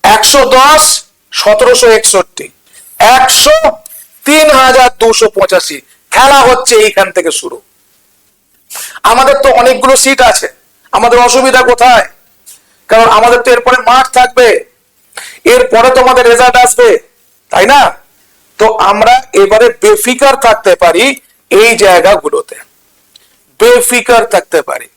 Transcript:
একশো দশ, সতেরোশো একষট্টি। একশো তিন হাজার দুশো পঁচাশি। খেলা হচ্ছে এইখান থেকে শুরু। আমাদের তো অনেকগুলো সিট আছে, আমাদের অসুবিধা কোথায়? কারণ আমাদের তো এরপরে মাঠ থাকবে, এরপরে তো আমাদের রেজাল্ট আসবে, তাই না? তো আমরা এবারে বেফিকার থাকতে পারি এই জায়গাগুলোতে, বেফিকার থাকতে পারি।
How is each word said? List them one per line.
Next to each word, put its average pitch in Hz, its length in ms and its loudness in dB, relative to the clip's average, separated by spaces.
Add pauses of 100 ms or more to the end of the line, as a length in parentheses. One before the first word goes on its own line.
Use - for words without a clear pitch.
(140)
একশো - 260 0 (160)
দশ, 302 260 2 (580)
সতেরোশো 226 480 0 (100)
একষট্টি। - 480 -6 (720)
একশো 262 400 -2 (720)
তিন 311 180 0 (140)
হাজার 254 300 2 (120)
দুশো 226 240 0 (100)
পঁচাশি। 180 420 -4 (360)
খেলা 269 240 2 (100)
হচ্ছে 247 260 -2 (100)
এইখান 196 320 -2
থেকে 165 140 -4 (100)
শুরু। - 180 -14 (1500)
আমাদের 262 340 0
তো 277 40 2 (120)
অনেকগুলো 254 340 0 (100)
সিট 269 160 -2 (100)
আছে, - 180 -6 (500)
আমাদের 240 280 2
অসুবিধা 254 340 0 (100)
কোথায়? 240 360 2 (840)
কারণ 226 180 2 (100)
আমাদের 240 260 2
তো 262 100 -2
এরপরে 247 240 -2 (100)
মাঠ 254 180 2 (120)
থাকবে, 247 300 2 (1040)
এরপরে 247 400 2
তো 254 100 2
আমাদের 254 260 2
রেজাল্ট 247 340 2
আসবে, 453 240 2 (640)
তাই 196 200 0
না? 285 80 4 (800)
তো 214 80 0 (240)
আমরা 208 240 0 (280)
এবারে 440 240 2 (160)
বেফিকার 269 520 0 (120)
থাকতে 208 260 0 (100)
পারি 175 220 0 (460)
এই 214 200 2 (140)
জায়গাগুলোতে, 190 720 -2 (1040)
বেফিকার 240 640 0 (120)
থাকতে 170 240 -2 (100)
পারি। - 280 -12